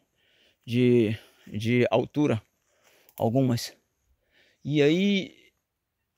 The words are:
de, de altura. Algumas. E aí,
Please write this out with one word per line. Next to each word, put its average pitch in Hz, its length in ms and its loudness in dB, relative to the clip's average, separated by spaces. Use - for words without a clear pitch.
de, 120 540 2
de 113 420 -2
altura. 131 500 -2
Algumas. 120 560 -2
E 147 160 0
aí, 185 540 0